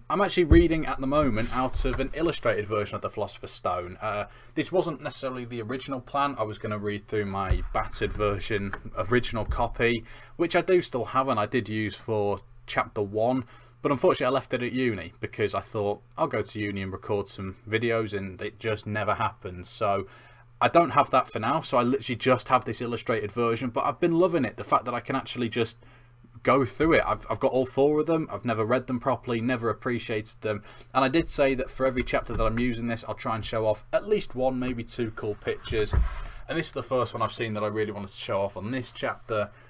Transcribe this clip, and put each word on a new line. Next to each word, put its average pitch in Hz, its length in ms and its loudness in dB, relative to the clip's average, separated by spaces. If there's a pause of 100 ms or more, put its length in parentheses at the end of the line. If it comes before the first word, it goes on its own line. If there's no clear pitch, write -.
I'm 165 120 2
actually 180 240 4
reading 160 400 8
at 131 160 -4
the 135 60 -2
moment 131 440 4
out 127 320 0
of 127 160 0
an 135 140 -2
illustrated 120 520 0
version 104 300 -2
of 98 60 -6
The 101 80 -4
Philosopher's 101 420 -6
Stone. 90 480 -4
Uh, 104 260 -4 (280)
this 151 180 -4
wasn't 165 300 0
necessarily 131 420 -6
the 117 180 -8
original 127 380 -6
plan. 139 380 -2
I 113 60 -2
was 107 140 -4
gonna 107 200 -4
read 104 320 -6
through 107 160 0
my 95 380 0 (100)
battered 107 400 -2
version, 101 600 0 (220)
original 110 480 0
copy, 117 640 0 (320)
which 165 180 2
I 175 60 4
do 175 200 4
still 120 240 -4
have 135 220 0
and 127 100 2
I 104 80 2
did 107 220 0
use 107 280 -2
for 101 440 0 (280)
Chapter - 340 -2
one, 110 420 0 (380)
but 147 100 2
unfortunately 139 360 4
I 131 80 4
left 131 180 -2
it 123 100 0
at 123 80 -2
uni 110 480 -2
because 110 340 -2
I 98 80 -2
thought, 104 400 -2 (160)
"I'll 160 100 2
go 117 140 -2
to - 180 -8
uni 101 240 -2
and 95 100 -6
record 101 340 -4
some 95 300 -10 (100)
videos," 113 500 0
and 95 240 -8
it 104 180 -8
just 110 280 -4
never 104 280 0
happened. 95 500 -4
So 98 420 0 (540)
I - 80 6
don't 170 220 6
have 135 180 4
that - 200 2
for 120 100 -6
now, 127 200 0
so 139 200 0
I 120 40 4
literally 123 320 -2
just 127 320 2
have 127 160 4
this 113 180 -4
illustrated 113 500 -2
version, 117 400 0
but 127 120 -2
I've - 160 -2
been 170 200 4
loving 170 260 4
it, 104 100 -4
the - 80 -8
fact - 220 2
that 120 80 -4
I 120 80 -4
can 135 160 -2
actually 123 320 -4
just 113 280 -2 (640)
go 131 200 6
through 156 300 2
it. 120 140 6
I've, 104 200 -2
I've 113 120 -2
got - 120 2
all 131 140 2
four 147 340 4
of 147 60 2
them. 160 260 0
I've 101 140 -8
never 113 180 2
read 120 220 2
them 127 140 -2
properly, 120 420 0
never 117 280 0
appreciated 113 720 -4
them. 104 200 -2 (320)
And 131 100 4
I 135 40 6
did 160 200 2
say 135 280 2
that 127 160 -4
for 131 160 0
every 123 160 0
chapter - 300 -2
that 110 100 0
I'm 110 160 2
using 120 260 0
this, 117 220 -4
I'll 107 80 -6
try 117 180 -4
and 110 100 -4
show 113 220 -2
off 107 260 2
at 165 160 0
least 214 280 0
one, 127 240 2
maybe 123 240 -2
two 113 320 -4
cool 107 200 -4
pictures. - 600 -2 (520)
And 143 80 -4
this 160 120 -2
is - 60 -8
the 127 100 -6
first 120 320 0
one 113 80 -2
I've 107 100 0
seen 113 220 -4
that 104 80 -2
I 107 40 2
really 107 240 -2
wanted 98 180 -10
to - 60 -16
show 101 260 -2
off 98 140 -2
on 95 140 -8
this 127 220 -6
chapter. 107 580 -4 (200)